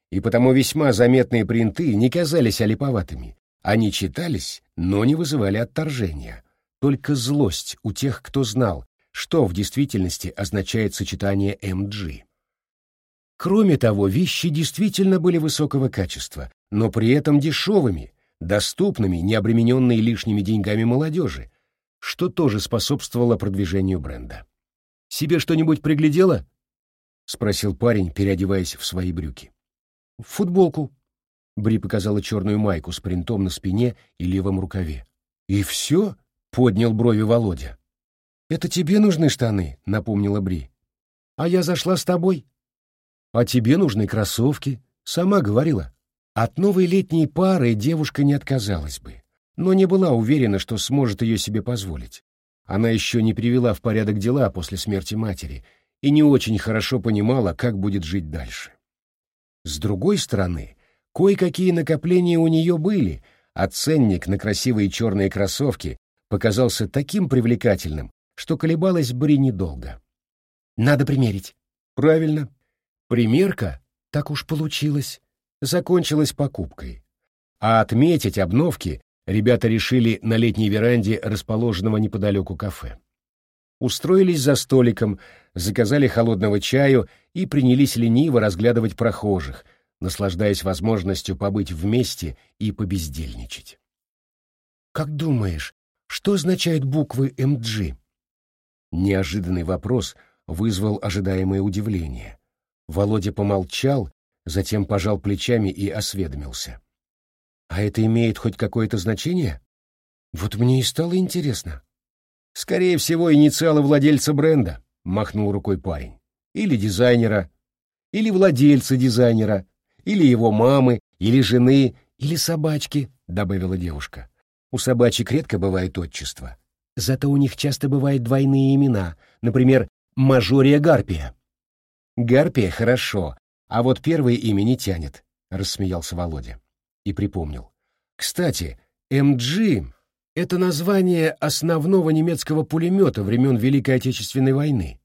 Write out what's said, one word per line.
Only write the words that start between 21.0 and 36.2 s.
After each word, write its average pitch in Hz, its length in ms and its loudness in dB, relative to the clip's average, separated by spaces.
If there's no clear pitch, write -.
что - 280 -6
тоже 123 300 0
способствовало 120 760 -2
продвижению 95 640 -2
бренда. 60 440 -14
"Себе 160 300 -2
что-нибудь 160 440 0
приглядела?" 156 600 2
спросил 104 480 -2
парень, 107 340 0
переодеваясь 95 640 -2
в - 100 -14
свои 90 280 -6
брюки. 78 400 -10
"Футболку". 175 720 0
Бри 107 220 0
показала 104 440 -2
черную 104 360 -2
майку 95 320 -2
с - 100 -10
принтом 98 440 -4
на 92 60 -2
спине 107 460 -2
и 87 60 -6
левом 95 340 -2
рукаве. 87 480 -8
"И 98 160 0
все?" 151 540 -2